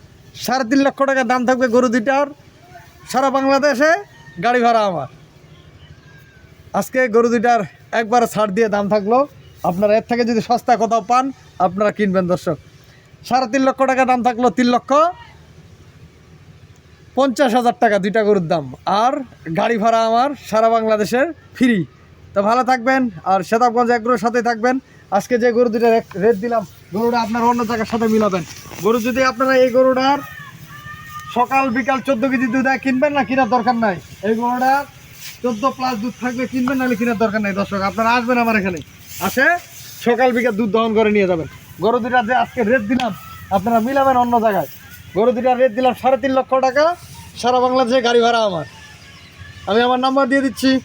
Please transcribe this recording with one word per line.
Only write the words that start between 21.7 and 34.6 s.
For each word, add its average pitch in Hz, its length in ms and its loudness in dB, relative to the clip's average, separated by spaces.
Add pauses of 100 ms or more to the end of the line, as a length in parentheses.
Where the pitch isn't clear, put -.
তো 196 60 -2 (100)
ভালো 247 200 2
থাকবেন, 262 320 2 (300)
আর 190 80 2 (100)
সেতাবগঞ্জ 233 480 2
এগ্রোর 226 260 0
সাথেই 233 260 0
থাকবেন। 240 260 0 (420)
আজকে 247 240 -2
যে 247 160 2
গরু 240 160 4
দুইটা 233 200 2
রে-, 226 300 -2
রেট 226 200 2
দিলাম, 233 200 -2 (320)
গরুটা 233 300 0
আপনারা 226 260 -2
অন্য 240 180 0
জায়গার 220 240 -4
সাথে 226 200 0
মিলাবেন। 202 300 0 (420)
গরু 233 220 2
যদি 254 140 -2 (100)
আপনারা 262 220 0 (100)
এই 262 140 4
গরুটার 262 420 2 (1160)
সকাল 262 280 0 (120)
বিকাল 262 300 -2
চোদ্দ 269 240 0
কেজি 262 220 -2
দুধ 262 160 0
হয়, 269 160 0
কিনবেন 269 320 0
না, 277 120 0
কেনার 262 260 0
দরকার 240 200 0 (100)
নাই। 190 100 0 (320)
এই 220 140 2
গরুটার 254 420 0 (600)